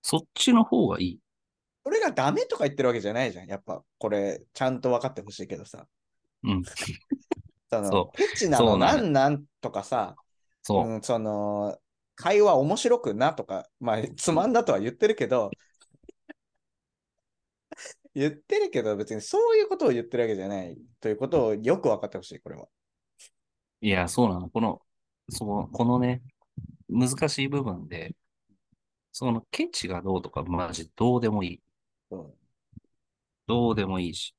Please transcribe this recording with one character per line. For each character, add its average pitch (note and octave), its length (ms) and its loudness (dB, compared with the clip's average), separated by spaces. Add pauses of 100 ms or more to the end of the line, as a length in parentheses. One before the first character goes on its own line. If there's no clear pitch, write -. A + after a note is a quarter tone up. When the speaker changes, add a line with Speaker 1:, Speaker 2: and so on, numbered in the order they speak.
Speaker 1:
そ - 180 -2
っ - 20 -2 (140)
ち - 180 4
の A3+ 100 8
方 A3 240 4
が E2+ 140 -2
い - 20 0
い。 F2+ 160 -4 (640)
Speaker 2:
俺 F#4+ 160 0
が G4 120 2
ダ C#3 200 2
メ B4 140 0
と A#4+ 100 -6
か - 80 -2
言 C#3+ 80 0
っ C#3+ 40 -16
て C#3 80 0
る B2+ 40 4
わ B2 60 4
け A#2 80 -4
じ G2+ 80 -4
ゃ G#2+ 40 -4
な B2 120 0
い G#2+ 80 -4
じ F2+ 60 -16
ゃ F2+ 60 -18
ん。 - 20 -18
や F#2+ 100 -8
っ G2 80 -14
ぱ - 180 -10 (140)
こ A2 120 -4
れ G2+ 320 -2 (120)
ち - 80 -8
ゃ C3 80 2
ん B2+ 100 -4
と B2+ 120 0
分 A#2+ 100 2
か C3+ 80 -4
っ - 40 -8
て - 80 -10
ほ G2+ 100 -18
し - 100 -16
い F2+ 60 -10
け F#2+ 100 -8
ど - 80 -16
さ。 - 220 -20 (560)
Speaker 1:
う G2+ 100 0
ん。 F#2 100 -2 (1080)
Speaker 2:
そ A2+ 80 0
の、 G2+ 80 -2
Speaker 1:
そ F#2+ 240 2
う。 - 40 -14
Speaker 2:
ケ G#4 180 2
チ G3 140 0
な C#3 100 6
の A#2 80 8
Speaker 1:
そ G2+ 80 6
う - 20 2
な G3 180 6
の。 C4+ 60 2
Speaker 2:
な - 0 -
ん F3+ 120 2
な C#3 160 6
ん D3 140 0 (180)
と A#2 100 -6
か G2 120 -6
さ、 A2 320 -4 (460)
Speaker 1:
そ G2+ 220 2
う。 A2+ 40 -2
Speaker 2:
う A2+ 100 -4
ん、 G#2+ 40 -8
そ A#2+ 160 -2
の、 G#2 600 -2 (380)
会 G3+ 260 4
話 G3+ 140 8
面 D3 220 2
白 A#3+ 220 2
く C3+ 160 -4
な C3+ 180 2
と - 100 -8
か、 - 240 -8 (120)
ま A2+ 140 -2
あ、 G#2+ 40 0 (180)
つ - 160 -2
ま E3 140 2
ん B3+ 80 2
だ A#3 100 4
と A#3 80 2
は G#2 80 2
言 A2+ 120 -2
っ - 20 -16
て - 140 2
る G#3+ 80 2
け B2 120 -2
ど、 A2+ 220 0 (2250)
<laughs> - 260 -18 (160)
言 C#3+ 160 0
っ - 40 -2
て - 260 -2
る G4+ 100 0
け B2 140 0
ど、 G#2+ 120 0
別 G2+ 200 -6
に - 60 -6
そ A4+ 340 2
う - 20 8
い G#4+ 60 6
う G#4+ 40 0
こ F#4+ 100 -2
と E4+ 100 2
を - 20 6
言 A#2+ 140 0
っ - 20 -8
て B2 120 -4
る A#2+ 60 2
わ A#2 60 0
け G#2+ 60 0
じ F#2+ 80 -6
ゃ F#2+ 40 -6
な G2 160 -4
い E2+ 140 -12 (220)
と A2+ 100 -4
い G#2+ 40 0
う G#2 40 -2
こ C3 100 -2
と C3 200 2
を G#2+ 80 2
よ A#2 240 0
く C#3+ 100 2
分 G#2 100 2
か G#2 80 -8
っ - 40 -10
て - 60 -12
ほ F#2 60 -12
し - 100 -18
い、 - 60 -18
こ - 100 -20
れ - 60 -14
は。 - 120 -18 (1120)
Speaker 1:
い G#2+ 80 2
や、 F2+ 180 2
そ A#2+ 200 4
う - 20 2
な F2+ 100 -2
の。 F2 100 -10
こ A2+ 120 -2
の、 A2 200 -2 (480)
そ G#2 320 -4
う、 - 100 -8
こ A#2+ 140 0
の B2 120 2
ね、 B2 240 0 (720)
難 B2 160 2 (180)
し C#3+ 160 -2
い C3+ 40 -2
部 C#3 160 -2
分 F2 240 -6
で、 E2 280 -12 (960)
そ B2+ 200 -2
の A2+ 100 -2 (100)
ケ E4 160 -2
チ - 200 -8
が F2+ 140 -6
ど F#2+ 140 0
う F2+ 60 -2
と - 80 -12
か、 C#2+ 140 -6
マ F2 280 -4
ジ E2 240 -12
ど B2 220 2
う A#2 40 0
で A2+ 80 0
も G#2 140 0
い F2 100 -6
い。 - 80 -18 (500)
Speaker 2:
う F#2+ 60 -10
ん。 - 160 -16 (1120)
Speaker 1:
ど A#2 240 2
う A2 40 0
で G#2 100 0
も F#2+ 140 -4
い F2 100 -4
い D#2+ 40 -8
し。 - 260 -12